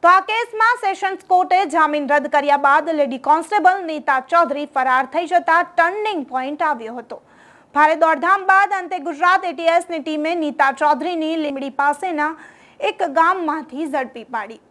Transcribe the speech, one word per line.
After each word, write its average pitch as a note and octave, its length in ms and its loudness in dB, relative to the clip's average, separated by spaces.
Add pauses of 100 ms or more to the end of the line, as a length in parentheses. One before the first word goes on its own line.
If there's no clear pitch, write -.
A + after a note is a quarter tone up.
તો E4+ 60 4
આ F#4 120 8
કેસમાં A4 560 0
સેશન્સ G4 520 -4
કોર્ટે F#4 380 2
જામીન D4+ 440 0
રદ C#4+ 180 2
કર્યા C#4+ 300 2
બાદ C#4+ 320 4
લેડી C#4+ 280 0
કોન્સ્ટેબલ E4+ 680 0
નીતા D4 340 -2
ચૌધરી D4 460 0
ફરાર C4 400 0
થઈ D#4 200 -4
જતા E4+ 380 2
ટર્નિંગ F4 640 -2
પોઇન્ટ C4+ 380 -6
આવ્યો A#3+ 320 -4
હતો. A#3 260 -14 (540)
ભારે D4+ 200 6
દોડધામ E4 500 2
બાદ G4 280 4
અંતે F4+ 260 -6
ગુજરાત F4 460 0
એ F4 80 -4
ટી D4 100 -8
એસ E4 260 2
ની E4 100 -6
ટીમે D#4 360 -4
નીતા D4 360 0
ચૌધરીની D#4 640 -2
લીંબડી C#4 340 -6
પાસેના D4 680 -2 (440)
એક - 240 -4
ગામમાંથી D#4+ 840 -2
ઝડપી C4 380 -6
પાડી. A3 480 -10